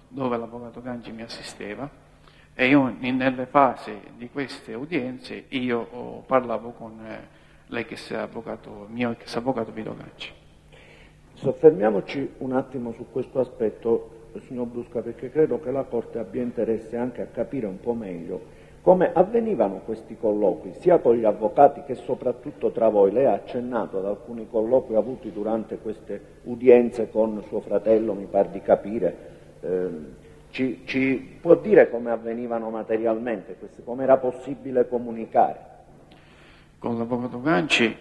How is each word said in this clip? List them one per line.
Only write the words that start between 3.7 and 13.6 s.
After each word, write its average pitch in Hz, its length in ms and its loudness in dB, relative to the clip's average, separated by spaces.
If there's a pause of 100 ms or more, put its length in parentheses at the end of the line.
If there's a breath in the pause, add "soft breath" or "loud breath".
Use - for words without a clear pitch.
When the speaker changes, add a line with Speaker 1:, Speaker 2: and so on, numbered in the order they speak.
Speaker 1:
di 120 120 -14
queste - 440 -10
udienze 127 760 -6
io, 123 420 -2
oh, 120 340 -12
parlavo 120 460 0
con, 113 340 -16
eh, 110 300 -14 (320 soft breath)
l'ex 117 440 -8
avvocato, 110 800 -10
mio 117 220 -4
ex - 240 -10
avvocato 117 360 -4
Vito 107 240 -10
Ganci. - 360 -16 (1000 soft breath)
Speaker 2:
Soffermiamoci 160 1080 4
un 127 140 -6
attimo 127 400 -4
su 113 180 -14
questo 131 280 -6
aspetto, - 880 -4 (180)